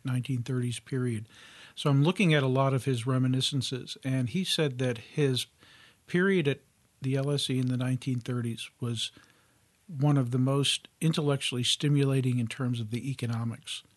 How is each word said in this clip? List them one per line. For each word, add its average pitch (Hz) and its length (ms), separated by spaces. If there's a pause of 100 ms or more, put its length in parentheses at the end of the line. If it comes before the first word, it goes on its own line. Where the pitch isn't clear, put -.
nineteen 127 380
thirties 123 360
period. 123 500 (460)
So - 140
I'm 139 140
looking 170 320
at 143 80
a 135 60
lot 135 260
of 127 100
his 123 220
reminiscences, 127 960
and 131 280
he 180 140
said 143 340
that 127 200
his 131 480 (600)
period 180 420
at 135 120 (400)
the 131 160
L 139 140
S 143 180
E 131 100
in 127 100
the 127 100
nineteen 127 420
thirties 120 480 (100)
was 117 320 (760)
one 143 320
of 123 140
the 131 60
most 139 500 (120)
intellectually 147 600
stimulating 135 760
in 117 80
terms 123 320
of 107 120
the 120 200
economics. 117 720 (140)